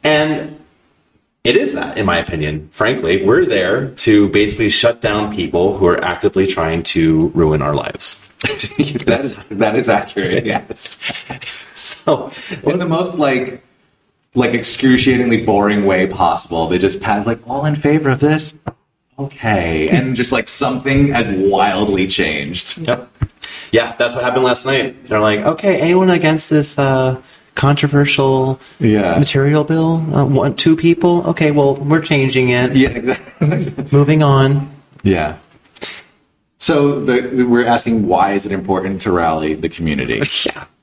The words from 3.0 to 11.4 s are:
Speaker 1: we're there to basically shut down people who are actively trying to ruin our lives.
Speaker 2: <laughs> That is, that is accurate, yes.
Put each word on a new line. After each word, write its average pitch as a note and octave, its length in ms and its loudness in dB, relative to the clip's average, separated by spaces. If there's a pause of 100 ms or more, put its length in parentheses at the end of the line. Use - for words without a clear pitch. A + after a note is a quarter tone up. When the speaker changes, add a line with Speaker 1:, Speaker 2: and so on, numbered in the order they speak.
Speaker 1:
we're B2+ 200 4
there G#2+ 420 -2 (200)
to G#2 220 4
basically G#2 400 0
shut - 320 0
down G#2 320 -2
people F2+ 440 -2
who F#2 100 2
are F2 160 2
actively F#2+ 440 0
trying E2 360 -2
to D#2+ 500 2
ruin D#2 280 2
our D2 140 -2
lives. - 440 -4 (240)
Speaker 2:
<laughs> - 60 -2 (560)
That - 140 2
is, C3+ 160 -4 (140)
that G#2+ 260 -2
is A#2+ 140 0
accurate, G2+ 560 -2
yes. - 540 -8 (720)